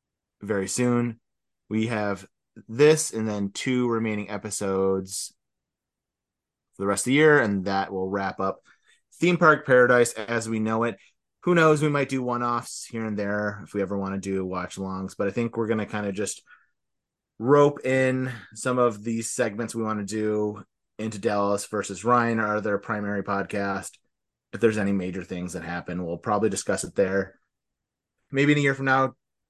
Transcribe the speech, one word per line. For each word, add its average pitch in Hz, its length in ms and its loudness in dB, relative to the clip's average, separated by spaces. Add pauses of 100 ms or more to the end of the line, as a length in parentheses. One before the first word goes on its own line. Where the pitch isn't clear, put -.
(400)
very 98 280 -2
soon. 120 500 0 (500)
We 110 200 0
have 101 360 -4 (440)
this 151 440 4
and 110 160 -2
then 101 220 -4
two 123 380 0
remaining 110 420 -2
episodes 95 1040 -2 (1400)
for 95 60 -8
the 98 40 0
rest 101 160 0
of - 40 -8
the 127 80 2
year, 147 260 8
and 101 240 0
that 98 280 -2
will 95 160 -4
wrap 98 300 -4
up 98 220 -2 (540)
Theme 175 220 2
Park 151 300 6
Paradise 123 460 6
as 110 360 -4
we 113 120 -2
know 113 240 0
it. 117 120 -2 (460)
Who 175 140 2
knows? 156 260 6
We 156 60 2
might 143 200 0
do 135 140 -2
one-offs 120 640 -4
here 113 200 -6
and 107 140 -4
there 104 460 -2
if - 100 -12
we 101 80 0
ever 98 160 -4
wanna 98 200 -4
do 95 280 -4
watch-alongs, 95 720 -8
but 101 80 0
I 95 60 -2
think 117 240 -4
we're 113 100 -2
gonna 107 200 -2
kinda 104 260 -4
just 98 280 -6 (1000)
rope 143 460 4
in 131 460 0 (240)
some 127 240 -2
of 117 240 2
these 113 260 -4
segments 113 460 -4
we 113 80 -4
wanna 107 220 -4
do 107 580 -2 (360)
into 110 200 -8
Dallas 101 480 0
versus 98 380 -6
Ryan, 117 340 2
our 107 160 0
other 104 240 0
primary 104 460 -4
podcast. 98 680 -4 (600)
If 101 80 -10
there's 110 180 4
any 101 140 0
major 92 320 -4
things 90 300 -8
that 90 100 -10
happen, 87 400 -8
we'll 85 140 -6
probably 107 320 0
discuss 95 340 -4
it 90 100 -10
there. 95 460 0 (880)
Maybe 143 220 4
in 147 60 2
a - 20 2
year 139 160 2
from 139 80 -6
now, 131 320 2 (340)